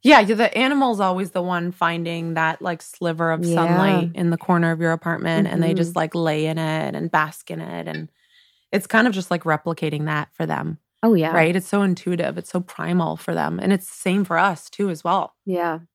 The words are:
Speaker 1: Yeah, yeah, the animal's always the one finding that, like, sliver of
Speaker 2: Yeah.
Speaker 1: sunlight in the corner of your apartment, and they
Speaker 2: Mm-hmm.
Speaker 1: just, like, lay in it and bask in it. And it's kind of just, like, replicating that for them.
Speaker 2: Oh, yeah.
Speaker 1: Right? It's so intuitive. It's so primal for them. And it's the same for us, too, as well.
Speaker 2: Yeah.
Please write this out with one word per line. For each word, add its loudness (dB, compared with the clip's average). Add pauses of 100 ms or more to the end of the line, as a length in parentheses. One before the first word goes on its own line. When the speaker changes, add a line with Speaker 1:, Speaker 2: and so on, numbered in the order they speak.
Speaker 1:
Yeah, 10
yeah, 2
the 2
animal's 2
always 0
the -2
one -2
finding -2
that, 0
like, -6
sliver -2
of 0
Speaker 2:
Yeah. 2
Speaker 1:
sunlight 2
in 0
the 0
corner 2
of -2
your 2
apartment, -2
and -2
they 2
Speaker 2:
Mm-hmm. 0
Speaker 1:
just, -2
like, -2
lay 0
in -2
it -4
and -6
bask -2
in -8
it. -10
And -10 (640)
it's -2
kind 2
of 0
just, -6
like, -2
replicating -2
that -4
for -6
them. -6 (240)
Speaker 2:
Oh, 6
yeah. 2
Speaker 1:
Right? 4
It's -2
so 0
intuitive. -2
It's -12
so -2
primal -2
for -6
them. -2
And 0
it's -2
the -18
same 0
for -2
us, 0
too, -4
as -8
well. -2 (100)
Speaker 2:
Yeah. -2 (160)